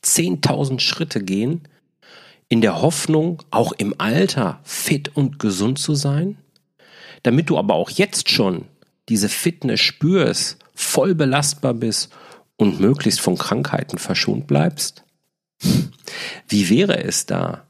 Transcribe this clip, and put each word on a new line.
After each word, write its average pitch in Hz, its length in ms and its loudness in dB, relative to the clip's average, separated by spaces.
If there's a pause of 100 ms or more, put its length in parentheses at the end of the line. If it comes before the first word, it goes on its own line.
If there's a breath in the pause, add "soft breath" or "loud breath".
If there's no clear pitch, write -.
zehntausend 147 800 0
Schritte - 400 -4
gehen, 110 460 -4 (800 loud breath)
in 117 140 4
der 90 200 2
Hoffnung, 165 720 0
auch 110 180 2
im - 280 -4
Alter 120 640 0
fit - 520 -4
und 135 220 0
gesund 107 400 0
zu - 160 -2
sein? 147 420 -2 (840 loud breath)
Damit 131 260 2
du 76 100 2
aber 101 160 2
auch 78 160 -2
jetzt - 380 -2
schon 92 360 0 (440)
diese 104 200 0
Fitness 135 500 -2
spürst, - 800 0 (160)
voll - 400 2
belastbar 143 600 0
bist 113 360 -4 (460 loud breath)
und 95 240 2
möglichst 113 400 2
von 92 180 0
Krankheiten - 600 -4
verschont - 500 -4
bleibst? - 560 0 (1400 loud breath)
Wie 98 220 2
wäre 175 340 4
es - 220 -4
da 87 440 -4